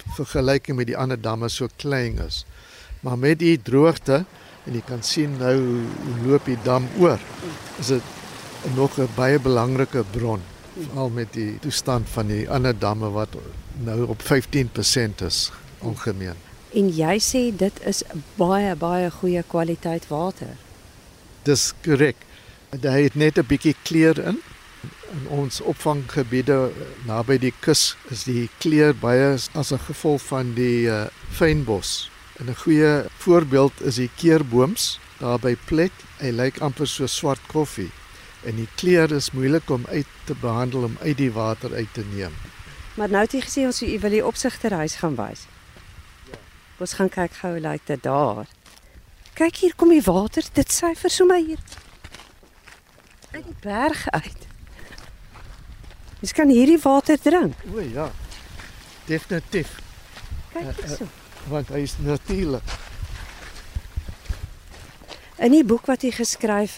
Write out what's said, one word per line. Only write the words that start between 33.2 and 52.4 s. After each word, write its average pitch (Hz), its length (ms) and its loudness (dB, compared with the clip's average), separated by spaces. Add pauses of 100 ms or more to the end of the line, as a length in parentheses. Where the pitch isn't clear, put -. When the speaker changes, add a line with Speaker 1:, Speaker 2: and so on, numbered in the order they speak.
Speaker 1:
is 135 140 -2
die 120 200 -2
keerbooms 151 840 2 (200)
daar 123 200 0
by 120 160 0 (100)
Plet. 170 260 2 (280)
Hy 139 100 -4
lyk 123 300 -2
amper 143 280 -2
so - 200 -4
swart 135 400 -2
koffie. 123 440 -4 (520)
En 110 120 -6
die 113 200 -6
kleur 170 360 4
is 143 200 -2
moeilik 135 380 0
om 123 200 0
uit 151 160 -2 (200)
te 151 100 -6
behandel, 123 480 -2
om 113 180 -4
uit 151 160 -2
die 135 140 0
water 110 420 -4
uit 110 200 -6
te 113 100 -8 (100)
neem. 92 200 -6 (600)
Speaker 2:
Maar 208 160 -4
nou 202 120 4
het 220 100 2
jy 269 100 -2
gesê 269 240 -2
ons 247 140 -2 (220)
wil 202 80 0
die 214 160 2
opsigterhuis 202 720 -2
gaan 156 200 -2
wys. 107 300 -8 (840)
Speaker 1:
Ja. - 60 -16 (400)
Speaker 2:
Ons 180 160 -8
gaan 190 160 2
kyk 175 220 -2
gou 180 200 -6
hoe 170 100 -6
lyk 151 240 -6
dit 139 180 -4
daar. 131 440 0 (840)
Kyk, 330 220 2
hier 349 200 2
kom 339 140 6
die 320 120 8
water, 190 420 2 (100)
dit - 180 2
syfer 339 380 0
sommer 370 360 6
hier 311 140 -6 (1700)